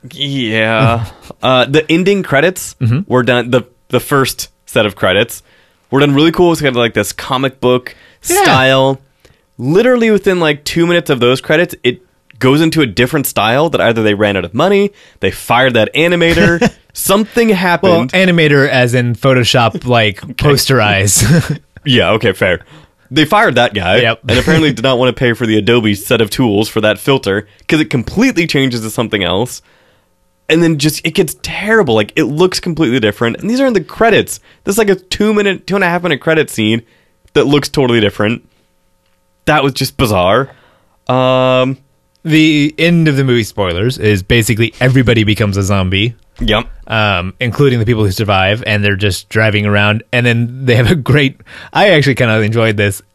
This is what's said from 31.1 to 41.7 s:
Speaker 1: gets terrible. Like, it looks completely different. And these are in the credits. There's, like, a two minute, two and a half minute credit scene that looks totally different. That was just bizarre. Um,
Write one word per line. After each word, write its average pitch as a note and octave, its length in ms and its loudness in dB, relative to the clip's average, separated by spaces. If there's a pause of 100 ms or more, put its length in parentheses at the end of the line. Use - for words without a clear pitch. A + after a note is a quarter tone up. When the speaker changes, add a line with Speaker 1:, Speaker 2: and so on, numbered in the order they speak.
Speaker 1:
gets E3+ 300 -2
terrible. F#3+ 520 -2
Like, G#2+ 200 0
it D#3+ 80 0
looks D#3 380 -2
completely D3 400 -2
different. A2 360 -2
And G3 120 -8
these B3 100 -2
are C#4 80 2
in B3 60 0
the F3 100 0
credits. G3 560 0 (240)
There's, G3 140 -4
like, G#3+ 120 2
a F#3 60 4
two G#3 380 -4
minute, G3+ 340 -2
two F#3+ 80 -4
and G3 80 0
a F3 40 0
half E3+ 160 -2
minute D#3+ 180 -2
credit D#3 280 0
scene A2+ 340 -2 (500)
that C3+ 140 2
looks C#3+ 200 2
totally A#2+ 320 0
different. G#2+ 480 -2 (960)
That D3+ 200 0
was C#3 100 -2
just - 240 -8
bizarre. G#2+ 520 0 (580)
Um, C3 720 0 (460)